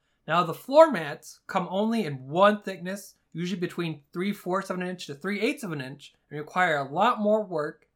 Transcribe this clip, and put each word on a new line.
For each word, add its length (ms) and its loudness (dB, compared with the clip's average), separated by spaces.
Now 160 2
the 100 -2
floor 380 6
mats 560 -8
come 240 -2
only 340 0
in 220 -8
one 340 4
thickness, 540 -10
usually 260 -6
between 420 -6
three 180 -2
fourths 380 -4
of 100 -4
an 80 -4
inch 200 -10
to 80 -10
three 260 -6
eighths 220 -2
of 80 -6
an 100 -6
inch, 320 -14
and 100 -8
require 380 0
a 140 -4
lot 280 2
more 240 4
work 520 -6